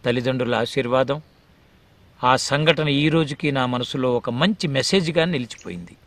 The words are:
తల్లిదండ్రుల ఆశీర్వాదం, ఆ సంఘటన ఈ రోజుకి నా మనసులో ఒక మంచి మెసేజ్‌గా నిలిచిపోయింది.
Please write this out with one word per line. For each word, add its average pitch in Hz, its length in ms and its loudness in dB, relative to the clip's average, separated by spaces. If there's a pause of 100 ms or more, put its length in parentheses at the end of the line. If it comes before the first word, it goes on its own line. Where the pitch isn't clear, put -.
తల్లిదండ్రుల 123 500 0
ఆశీర్వాదం, 127 640 0 (1000)
ఆ 127 120 6
సంఘటన 151 540 2
ఈ 143 200 2
రోజుకి 151 420 0
నా 131 140 0
మనసులో 123 500 -2
ఒక 120 140 -2
మంచి 165 380 0
మెసేజ్‌గా 156 580 0
నిలిచిపోయింది. 104 720 -8 (120)